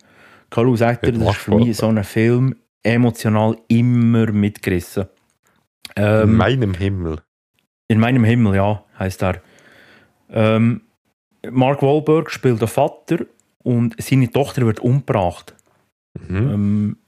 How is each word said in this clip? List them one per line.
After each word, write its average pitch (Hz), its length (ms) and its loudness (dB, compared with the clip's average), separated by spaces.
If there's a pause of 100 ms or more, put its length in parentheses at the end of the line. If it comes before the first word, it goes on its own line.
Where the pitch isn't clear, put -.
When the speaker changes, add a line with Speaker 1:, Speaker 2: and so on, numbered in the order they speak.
(500)
Speaker 1:
Kalu 120 260 0
sagt 117 300 0
dir, 127 80 0
Speaker 2:
Mit - 20 -2
Speaker 1:
das 110 60 -2
ist 110 60 0
Speaker 2:
Mark 104 100 0
Speaker 1:
für - 140 -6
mich 104 80 4
Speaker 2:
Wahlberg. 117 180 2
Speaker 1:
so 110 100 -2
ein 110 160 0
Film 120 520 0 (280)
emotional 113 760 0 (120)
immer 117 600 2
mitgerissen. 101 760 -2 (920)
Ähm, 107 360 2
Speaker 2:
In 113 40 4
meinem 110 380 0
Himmel? 90 460 -4 (680)
Speaker 1:
In 110 120 0
meinem 120 260 2
Himmel, 113 300 2
ja, 98 280 -2 (160)
heisst 95 240 -6
er. 95 180 -4 (880)
Ähm, 113 520 0 (680)
Mark 127 320 0
Wahlberg 151 500 0
spielt 120 280 0
den 113 80 0
Vater 160 520 -4 (440)
und 120 380 0
seine 131 280 2
Tochter 131 360 -2
wird 110 160 0
umgebracht. 117 720 -2 (720)
Speaker 2:
Mhm. 90 100 -6
Speaker 1:
Ähm, 104 600 -2 (100)